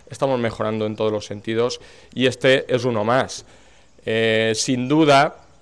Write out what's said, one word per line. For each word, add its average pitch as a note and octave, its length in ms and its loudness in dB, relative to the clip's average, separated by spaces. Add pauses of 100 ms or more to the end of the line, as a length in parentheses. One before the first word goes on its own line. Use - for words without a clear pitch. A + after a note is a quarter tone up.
estamos C3+ 300 -2
mejorando A2 480 -2
en G#2+ 80 -6
todos G#2+ 160 0
los G#2 140 -4
sentidos A2 540 -4 (360)
y B2 100 2
este C3 480 2
es A#2+ 100 0
uno A#2 200 -2
más. A#2 420 -2 (600)
Eh, A2+ 500 0
sin B2+ 320 -2
duda, D3 480 4 (260)